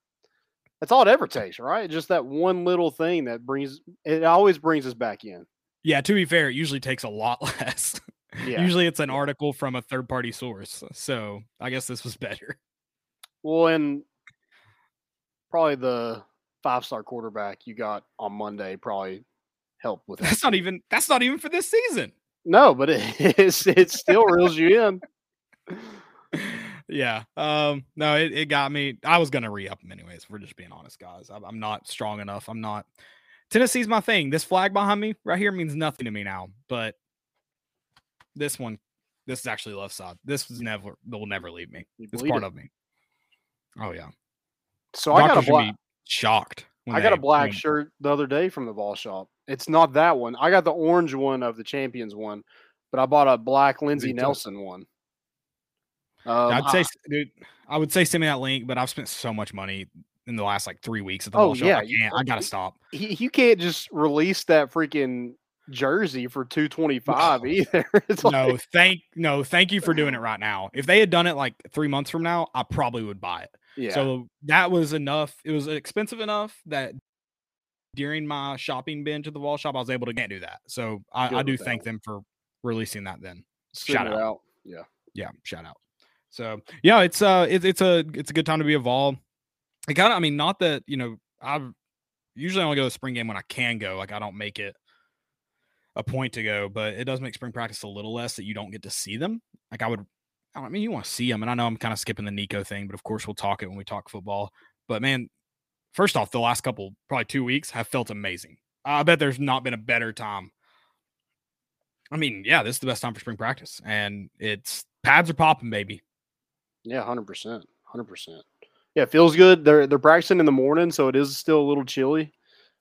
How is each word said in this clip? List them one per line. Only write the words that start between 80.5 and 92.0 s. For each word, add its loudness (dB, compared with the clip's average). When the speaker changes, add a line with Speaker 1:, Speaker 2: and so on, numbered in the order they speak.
Speaker 2:
So -8
I, -2
Speaker 1:
Good -2
Speaker 2:
I 0
do -2
Speaker 1:
with -2
that -14
Speaker 2:
thank -4
Speaker 1:
one. -12
Speaker 2:
them -14
for -12
releasing -6
that -14
then. -18
Speaker 1:
Send -4
Speaker 2:
Shout 0
Speaker 1:
it -4
Speaker 2:
out. -2
Speaker 1:
out. -4
Yeah. -20
Speaker 2:
Yeah, -12
shout -14
out. -20
So, -12
yeah, 8
it's, 0
uh, 6
it's, 0
it's 2
a, 4
it's -10
a -10
good 0
time 0
to -2
be 2
a 2
Vol. 0
It -4
kinda, 4
I 0
mean, 0
not -2
that, 0
you -8
know, -8
I've -8